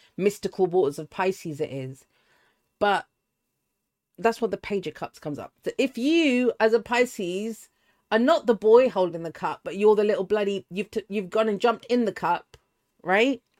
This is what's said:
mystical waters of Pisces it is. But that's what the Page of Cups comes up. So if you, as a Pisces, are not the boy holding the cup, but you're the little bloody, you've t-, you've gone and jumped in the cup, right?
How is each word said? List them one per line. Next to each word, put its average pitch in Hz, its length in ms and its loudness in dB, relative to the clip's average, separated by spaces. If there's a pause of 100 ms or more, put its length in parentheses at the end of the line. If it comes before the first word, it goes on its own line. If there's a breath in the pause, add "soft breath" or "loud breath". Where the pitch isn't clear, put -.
(160 soft breath)
mystical 190 500 -2
waters 175 320 0
of 156 120 -12
Pisces 180 500 -6
it 156 100 -6
is. 131 340 -12 (720)
But 202 280 0 (1120)
that's 220 220 -2
what 220 100 -2
the 190 60 -6
Page 196 300 -6
of 151 80 -10
Cups - 240 -12
comes 147 200 -10
up. 101 140 -14 (120)
So - 140 -6
if 262 180 0
you, 262 600 2
as 220 160 2
a 233 60 4
Pisces, 220 880 -4 (420)
are 214 80 2
not 285 280 2
the 233 80 4
boy 226 360 6
holding 170 320 -2
the 160 100 -10
cup, 156 300 -8
but 170 140 -10
you're 208 200 6
the 214 80 2
little 196 200 0
bloody, 202 460 -2
you've 190 200 -8
t-, 214 180 -6
you've 196 220 -6
gone 220 180 0
and 202 120 -2
jumped 226 260 0
in 240 180 0
the 196 80 -2
cup, - 440 -4 (460)
right? 226 380 2 (200)